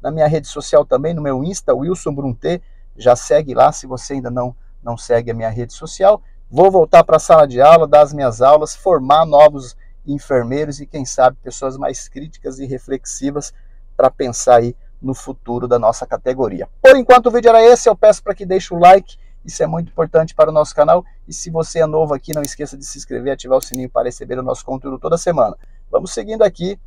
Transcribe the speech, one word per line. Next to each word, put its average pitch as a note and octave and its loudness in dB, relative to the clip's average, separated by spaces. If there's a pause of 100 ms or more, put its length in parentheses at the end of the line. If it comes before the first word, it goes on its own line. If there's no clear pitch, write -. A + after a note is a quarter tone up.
na - -8
minha D#3 0
rede D3+ -2
social D3 0
também, C#3+ -2
no D#3 -8
meu C3+ -4
Insta, D#3+ -4
Wilson D#3 -6
Bruntê, C#3 -6 (340)
já B2 2
segue D3 -2
lá C3 2
se - -14
você B2+ -12
ainda B2+ -8
não, B2 -6 (280)
não A#2+ -10
segue A#2 -2
a A2+ -4
minha A2+ -6
rede A#2 -8
social. F#3+ 0 (300)
Vou F3 4
voltar E3+ 6
pra D#3 2
sala D#3+ 6
de B2 -4
aula, D#3+ 8
dar D3 6
as D3 4
minhas B2 -2
aulas, D3+ 4
formar D3+ 2
novos D3 4 (280)
enfermeiros C#3+ -4
e, C#3+ -16
quem C#3+ -12
sabe, B2+ 0
pessoas C3 -10
mais C3+ -10
críticas C3+ -16
e C3+ -12
reflexivas C3+ -10 (420)
pra C3 2
pensar B2 0
aí A#2+ 2 (260)
no C3 -6
futuro B2 -10
da A#2+ 2
nossa A2+ -2
categoria. B2 -6 (140)
Por C4+ 0
enquanto B3 2
o B3 -2
vídeo A#3 2
era A3+ 6
esse, A#3+ 4
eu G#3+ 2
peço G#3+ 2
pra G3+ -6
que G3+ -16
deixe F#3 -4
o E3+ -6
like, F#3+ 6 (280)
isso - -8
é D#3 -2
muito E3+ -6
importante D#3+ -2
para D#3 2
o - -10
nosso D3+ -2
canal. D#3+ 2 (240)
E D#3+ -18
se - -14
você D#3+ -6
é D#3+ 2
novo D#3 -2
aqui, C#3+ -8
não D3+ -6
esqueça C#3+ -12
de C#3 -20
se - -18
inscrever B2+ -10
e - -4
ativar C3 -2
o B2+ -2
sininho B2+ -10
para B2 -4
receber B2 -12
o B2+ -10
nosso B2+ -8
conteúdo C3+ -12
toda D#3+ -4
semana. D#3+ -2 (320)
Vamos - -6
seguindo G#3+ -4
aqui F#3+ -4 (100)